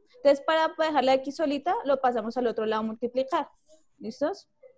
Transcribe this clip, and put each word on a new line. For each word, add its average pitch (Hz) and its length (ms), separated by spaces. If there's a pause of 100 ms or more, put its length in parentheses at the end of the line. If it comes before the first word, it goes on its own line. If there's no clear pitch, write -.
(160)
Entonces, 277 280
para 320 240
dejar 311 340
la 262 120
x 269 220
solita, 294 380 (120)
lo 277 160
pasamos 240 340
al 254 100
otro 220 200
lado 220 140
a 220 60
multiplicar. 262 640 (500)
¿Listos? 294 520 (280)